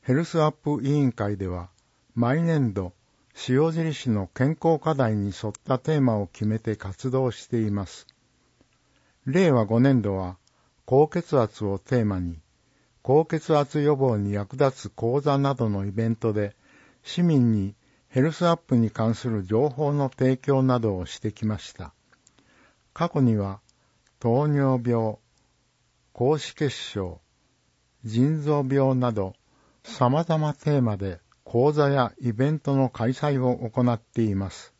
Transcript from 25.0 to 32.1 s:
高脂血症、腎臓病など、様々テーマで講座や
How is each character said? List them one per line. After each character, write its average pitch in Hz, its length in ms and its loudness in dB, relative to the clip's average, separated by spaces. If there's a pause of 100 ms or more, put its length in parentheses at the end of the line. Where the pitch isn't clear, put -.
高 123 200 0
脂 156 80 2 (160)
血 147 140 0
症、 90 520 -8 (840)
腎 127 380 2
臓 147 280 0
病 135 260 2
な 123 160 0
ど、 98 220 -4 (520)
様 135 400 2
々 156 280 -2
テ 147 240 0
ー 131 40 4
マ 110 140 0
で 95 240 -8 (240)
講 135 300 2
座 147 160 2
や 135 320 0